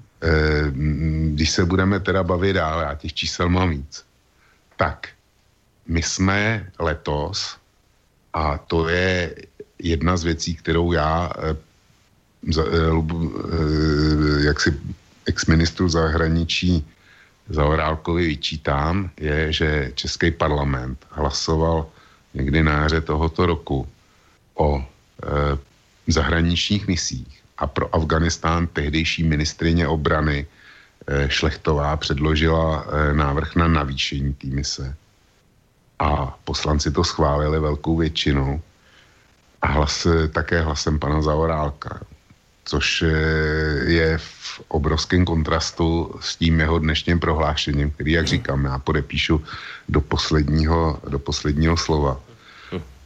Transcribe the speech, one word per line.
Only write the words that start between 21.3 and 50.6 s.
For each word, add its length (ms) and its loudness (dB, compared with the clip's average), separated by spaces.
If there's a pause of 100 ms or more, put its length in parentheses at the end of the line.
někdy 300 2
na 220 2
jaře 160 0
tohoto 440 0
roku 420 -2 (680)
o, 300 0 (400)
eh, 320 0 (500)
zahraničních 800 2
misích. 540 -4 (160)
A 100 -4
pro 280 -4
Afganistán 720 0
tehdejší 560 -2
ministryně 640 2
obrany, 580 0
eh, 840 -6
Šlechtová 680 0
předložila, 880 2
eh, 280 0
návrh 420 0
na 120 2
navýšení 640 0
té 140 -12
mise. 480 -6 (1040)
A 320 0 (160)
poslanci 440 0
to 120 2
schválili 560 2
velkou 380 0
většinou 640 0 (1000)
a 60 0
hlas-, 400 0 (240)
také 300 0
hlasem 340 -2
pana 260 0
Zaorálka, 760 -2 (640)
což, 380 -2
eh, 100 2 (800)
je 260 4
v 500 -14
obrovském 580 2
kontrastu 960 0
s 180 -8
tím 200 4
jeho 200 2
dnešním 400 0
prohlášením, 720 0
který, 200 -2
jak 160 2
říkám, 380 0
já 140 -2
podepíšu 640 0 (460)
do 120 4
posledního, 960 2 (100)